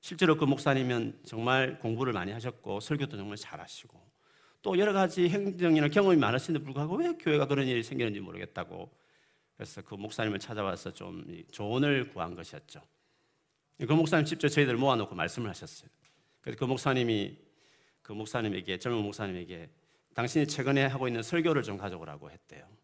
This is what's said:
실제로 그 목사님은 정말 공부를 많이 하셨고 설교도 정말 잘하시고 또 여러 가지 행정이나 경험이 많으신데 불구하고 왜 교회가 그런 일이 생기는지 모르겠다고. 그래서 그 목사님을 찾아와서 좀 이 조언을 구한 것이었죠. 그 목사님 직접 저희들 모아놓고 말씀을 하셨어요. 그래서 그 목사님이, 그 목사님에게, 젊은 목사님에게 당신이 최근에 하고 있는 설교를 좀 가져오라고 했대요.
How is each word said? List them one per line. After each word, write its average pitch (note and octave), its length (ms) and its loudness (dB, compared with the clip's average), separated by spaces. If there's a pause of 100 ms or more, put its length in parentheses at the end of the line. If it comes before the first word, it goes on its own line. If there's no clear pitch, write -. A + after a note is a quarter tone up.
실제로 D#3+ 360 4
그 D#3 80 0
목사님은 C3 800 0
정말 B2+ 560 0
공부를 A#2 320 -2
많이 F#2+ 200 -4
하셨고 A2+ 480 -8
설교도 C#3 360 -4
정말 G2+ 200 -8
잘하시고 - 640 -16 (640)
또 F#3+ 160 2
여러 G#3 140 4
가지 F#3+ 360 4
행정이나 F3 600 4
경험이 F#3+ 280 6
많으신데 C3 440 2
불구하고 D3 360 -4
왜 E4+ 160 0
교회가 D3+ 340 2
그런 C#3 200 2
일이 B2 160 0
생기는지 A2+ 380 -2
모르겠다고. F2+ 680 -10 (680)
그래서 G2+ 260 -12
그 - 120 -14
목사님을 G#2+ 440 -4
찾아와서 F#2+ 540 -4
좀 F2+ 360 -12
이 E2 220 -14
조언을 B2+ 600 0
구한 F2 240 -6
것이었죠. D#2+ 480 -16 (960)
그 B2+ 140 0
목사님 D#3 340 4
직접 D3 220 0
저희들 C#3 280 4
모아놓고 B2 380 2
말씀을 F2+ 360 -2
하셨어요. - 380 -14 (520)
그래서 - 180 -10
그 C#3+ 60 -2
목사님이, B2 760 0 (640)
그 - 100 -18
목사님에게, G#2 680 -4
젊은 A#2 240 -2
목사님에게 F#2 680 -8 (440)
당신이 C3 320 2
최근에 C#3 400 2
하고 B2+ 220 -2
있는 A#2 140 -2
설교를 D#3+ 400 2
좀 G2+ 140 -6
가져오라고 D#2+ 540 -10
했대요. - 360 -20 (180)